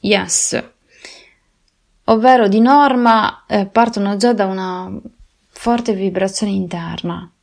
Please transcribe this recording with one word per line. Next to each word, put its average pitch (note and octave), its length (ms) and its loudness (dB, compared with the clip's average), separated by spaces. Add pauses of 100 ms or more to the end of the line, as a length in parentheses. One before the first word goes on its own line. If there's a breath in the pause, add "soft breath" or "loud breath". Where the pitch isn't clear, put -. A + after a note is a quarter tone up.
Yes. - 600 -2 (1400 loud breath)
Ovvero A3+ 440 4
di G#3 120 2
norma, B3 880 2
eh, G3+ 200 -2
partono G#3 500 0
già A#3+ 160 2
da G#3 140 0
una F#3 440 -8 (580)
forte A#3 440 -4
vibrazione F#3+ 600 -4
interna. F3 800 -8 (120)